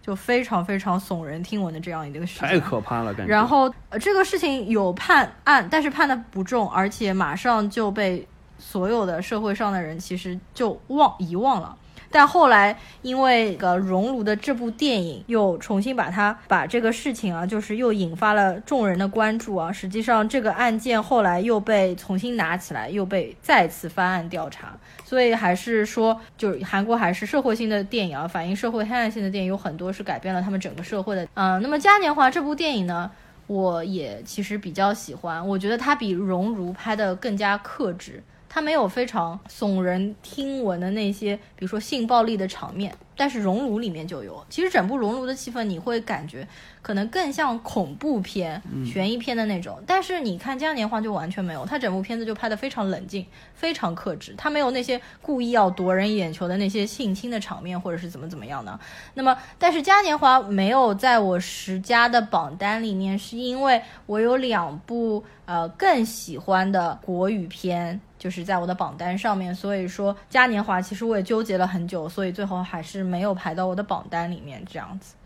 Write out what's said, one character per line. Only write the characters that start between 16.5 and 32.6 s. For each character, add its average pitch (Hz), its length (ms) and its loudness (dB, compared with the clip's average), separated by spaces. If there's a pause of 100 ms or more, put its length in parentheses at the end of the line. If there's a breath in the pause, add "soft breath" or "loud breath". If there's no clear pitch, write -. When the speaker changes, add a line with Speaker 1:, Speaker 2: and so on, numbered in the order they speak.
Speaker 1:
这 240 140 0
个 226 120 2
事 233 220 -4
情 196 180 -2
啊， 170 140 -4
就 208 140 -2
是 214 160 -6
又 240 160 2
引 175 240 -2
发 214 160 4
了 196 300 4
众 240 260 0
人 180 100 0
的 196 80 0
关 214 320 0
注 220 160 -6
啊。 170 160 -2
实 190 180 -8
际 214 140 -4
上 220 260 4
这 269 120 0
个 208 120 0
案 226 240 2
件 226 240 0
后 226 220 4
来 175 180 4
又 220 200 2
被 196 340 2
重 185 240 -4
新 240 180 -4
拿 170 200 0
起 180 180 -8
来， 117 160 -6
又 196 160 -2
被 185 340 -2
再 208 280 6
次 - 200 -10
翻 185 160 0
案 180 240 0
调 160 220 -6
查。 - 260 -16 (280 loud breath)
所 254 180 2
以 240 100 6
还 208 220 2
是 214 320 0
说， 226 340 2 (160 loud breath)
就 208 160 0
是 160 120 -4
韩 196 200 0
国 233 120 2
还 190 160 2
是 185 120 -4
社 277 160 0
会 254 140 2
性 226 160 -2
的 208 140 0
电 202 240 -2
影 143 80 -6
啊， 151 100 -4
反 175 220 -4
映 196 80 -2
社 226 160 -2
会 220 120 -2
黑 214 80 -6
暗 240 160 0
性 220 140 -4
的 190 80 -2
电 190 140 -2
影 185 40 0
有 190 80 -2
很 165 200 -6
多 180 160 -6
是 190 100 -10
改 170 160 -4
变 185 160 -4
了 180 80 0
他 196 80 -2
们 196 80 -2
整 190 160 -8
个 - 80 -10
社 196 180 -4
会 202 140 -4
的。 175 200 -4
呃， 190 260 2
那 240 80 -2
么 294 100 2
嘉 392 200 8
年 330 140 2
华 277 160 6
这 311 140 0
部 294 100 -2
电 302 240 -2